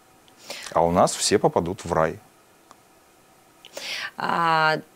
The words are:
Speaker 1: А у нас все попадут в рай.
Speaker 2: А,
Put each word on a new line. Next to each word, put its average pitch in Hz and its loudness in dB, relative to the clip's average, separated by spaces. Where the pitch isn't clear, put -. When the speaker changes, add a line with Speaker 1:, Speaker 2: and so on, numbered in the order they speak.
Speaker 1:
А 82 2
у 85 2
нас 101 4
все - 2
попадут 98 0
в 85 -4
рай. 80 2
Speaker 2:
А, 160 2